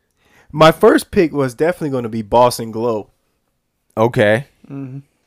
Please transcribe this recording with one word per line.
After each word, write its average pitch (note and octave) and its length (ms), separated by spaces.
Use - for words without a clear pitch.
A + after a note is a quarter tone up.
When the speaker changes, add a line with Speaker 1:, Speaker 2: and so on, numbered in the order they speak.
Speaker 1:
My D#3 220
first C4 380
pick E3 220
was C3+ 220
definitely E3 360
gonna B2 180
be A2+ 140
Boss A#2 360
and A2+ 140
Glow. A2 380
Speaker 2:
Okay. A#2 480
Speaker 3:
Mm-hmm. C#3 300